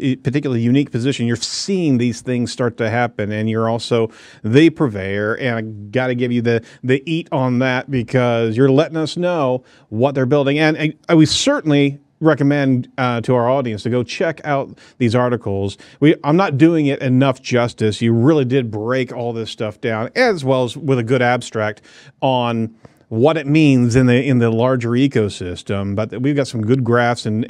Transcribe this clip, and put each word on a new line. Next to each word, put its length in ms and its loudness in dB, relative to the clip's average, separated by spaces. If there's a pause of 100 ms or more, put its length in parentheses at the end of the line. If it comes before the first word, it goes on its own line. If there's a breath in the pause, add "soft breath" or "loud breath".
a 120 0
particularly 460 -2
unique 280 2
position. 360 -2
You're 100 0
seeing 640 -2
these 220 -2
things 320 -4
start 260 -4
to 120 -2
happen, 420 -2
and 160 -2
you're 200 -2
also 420 -2 (320 loud breath)
the 280 4
purveyor. 640 -4
And 220 -4
I 60 -4 (280)
gotta 240 0
give 180 -2
you 100 0
the, 200 0 (200 loud breath)
the 240 0
eat 260 -4
on 280 0
that, 300 -2
because 680 0
you're 140 4
letting 260 2
us 200 -4
know 480 -2 (240 soft breath)
what 260 -2
they're 120 0
building. 320 2
And, 180 2
and 180 -4 (240)
we 80 8
certainly 760 0 (200)
recommend, 760 2
uh, 240 -2
to 140 0
our 160 2
audience 320 -2
to 80 -4
go 120 0
check 420 -4
out 340 -6 (180 soft breath)
these 180 2
articles. 600 -2 (240 soft breath)
We, 140 6 (100)
I'm 140 2
not 180 0
doing 300 4
it 160 -2
enough 400 2
justice. 580 -2
You 140 2
really 320 4
did 240 0
break 420 -4
all 220 -6
this 160 -8
stuff 300 -8
down, 360 -4
as 260 2
well 220 0
as 100 -6
with 240 -2
a 40 -2
good 180 0
abstract 640 -2 (400 soft breath)
on 520 -2 (360 soft breath)
what 260 2
it 100 -6
means 480 4
in 120 6
the, 180 4
in 140 2
the 100 4
larger 420 0
ecosystem. 1040 -2
But 280 -6
we've 140 0
got 120 -2
some 140 -6
good 200 0
graphs 440 0
and, 240 -2